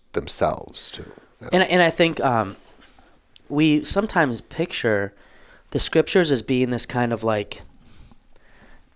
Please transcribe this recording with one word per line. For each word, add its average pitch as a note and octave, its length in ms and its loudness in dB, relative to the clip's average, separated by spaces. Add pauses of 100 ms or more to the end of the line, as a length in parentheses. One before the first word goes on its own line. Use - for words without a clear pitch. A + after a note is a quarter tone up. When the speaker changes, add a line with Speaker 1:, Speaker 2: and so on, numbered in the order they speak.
(140)
Speaker 1:
themselves - 800 -2
too. - 140 -14 (360)
Yeah. - 120 -16
Speaker 2:
And, F3+ 100 4
and F3+ 200 4
I D#3+ 80 4
think, E3 280 0
um, A2 360 0 (920)
we D3+ 380 2
sometimes E3 560 0
picture G#2+ 720 -2 (560)
the C3+ 100 -4
scriptures E3 520 2
as B2 100 2
being B2+ 300 0
this A#2+ 160 -2
kind A#2+ 260 -2
of A2 100 -4
like, G#2+ 380 -2 (1300)